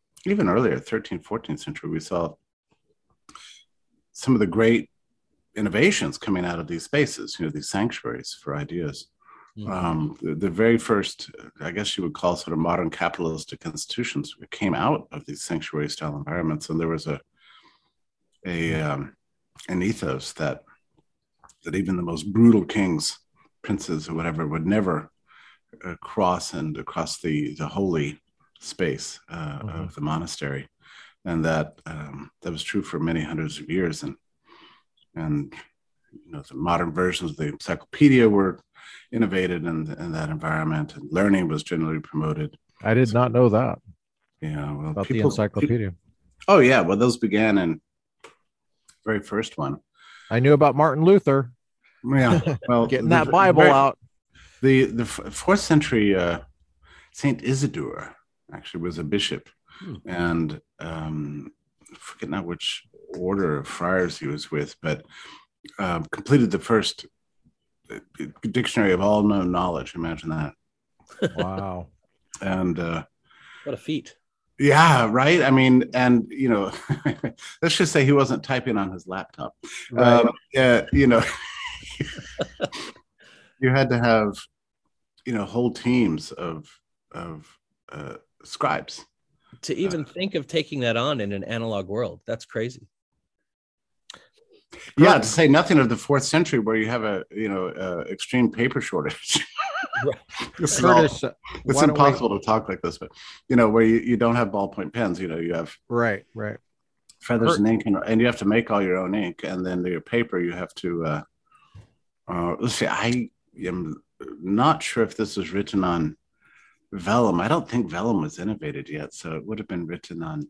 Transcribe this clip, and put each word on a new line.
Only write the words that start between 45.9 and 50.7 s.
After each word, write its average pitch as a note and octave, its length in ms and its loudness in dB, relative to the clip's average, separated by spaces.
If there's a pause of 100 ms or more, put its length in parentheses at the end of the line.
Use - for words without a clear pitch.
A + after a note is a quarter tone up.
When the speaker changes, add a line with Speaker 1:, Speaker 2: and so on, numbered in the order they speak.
Speaker 1:
oh, F#3+ 120 8
yeah. B2+ 220 8
Well, F#2 160 2
those A#2+ 200 4
began G#2 400 2
in F2 240 0 (420)
the - 60 -20 (760)
very G#2+ 140 0
first - 380 -6
one. C#2+ 200 -6 (540)
Speaker 3:
I A2+ 80 2
knew C#3 140 8
about C#3+ 220 6